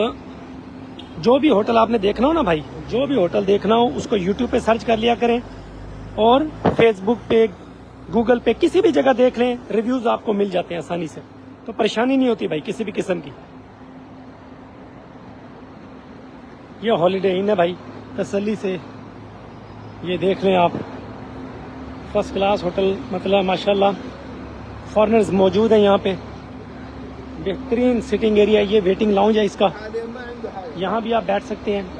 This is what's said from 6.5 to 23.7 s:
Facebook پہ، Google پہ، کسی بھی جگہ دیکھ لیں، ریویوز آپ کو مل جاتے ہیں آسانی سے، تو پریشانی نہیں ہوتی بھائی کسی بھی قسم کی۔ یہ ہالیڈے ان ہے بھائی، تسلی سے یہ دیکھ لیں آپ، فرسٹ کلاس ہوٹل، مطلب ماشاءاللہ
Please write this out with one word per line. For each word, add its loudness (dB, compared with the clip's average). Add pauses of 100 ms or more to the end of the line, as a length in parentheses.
Facebook 2
پہ، 4 (680)
Google 4
پہ، 4
کسی 4
بھی 4
جگہ 4
دیکھ 4
لیں، 2 (140)
ریویوز 0
آپ 0
کو -2
مل 0
جاتے -2
ہیں -4
آسانی -6
سے، -12 (440)
تو -12
پریشانی 2
نہیں 4
ہوتی 0
بھائی -2
کسی -6
بھی -8
قسم -2
کی۔ -14 (3500)
یہ 2
ہالیڈے 2
ان 0
ہے 4
بھائی، 2 (420)
تسلی -2
سے -4 (1300)
یہ -4
دیکھ 0
لیں 4
آپ، 4 (1400)
فرسٹ -2
کلاس 0
ہوٹل، 0 (160)
مطلب 0
ماشاءاللہ 2 (1000)